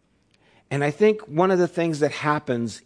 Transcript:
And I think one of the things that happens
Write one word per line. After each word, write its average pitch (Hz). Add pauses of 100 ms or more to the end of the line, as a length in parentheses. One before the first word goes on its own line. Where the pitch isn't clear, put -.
(680)
And 139
I 143
think 214
one 180
of 180
the 175
things 165
that 147
happens 131